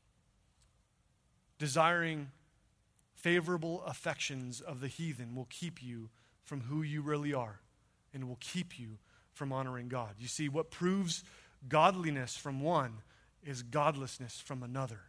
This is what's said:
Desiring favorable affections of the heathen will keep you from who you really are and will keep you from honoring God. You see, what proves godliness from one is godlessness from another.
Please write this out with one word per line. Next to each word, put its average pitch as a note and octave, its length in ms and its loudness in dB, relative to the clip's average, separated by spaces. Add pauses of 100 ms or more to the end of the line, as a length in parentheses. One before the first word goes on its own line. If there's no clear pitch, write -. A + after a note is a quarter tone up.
(1600)
Desiring D#3+ 720 4 (840)
favorable E3+ 720 2
affections C3 720 -4
of C#3 200 -8
the C3+ 80 -4
heathen B2 460 -6
will B2 140 -6
keep E3+ 340 -8
you A#2 280 -10 (320)
from C#3+ 180 -8
who C#3+ 220 -2
you D3+ 180 -2
really D3 320 0
are A2+ 280 -4 (520)
and C3 160 -6
will B2 120 -8
keep F3 380 -4
you A2 200 -12 (340)
from C#3 200 -4
honoring B2+ 360 -2
God. A#2+ 300 -2
You B2 100 -10
see, D3+ 200 -2
what D#3 220 0
proves F3+ 540 2 (440)
godliness D#3 680 6
from C3+ 240 -4
one C#3 380 2 (460)
is C3 180 -6
godlessness C3 800 0
from B2+ 220 -6
another. B2 460 -4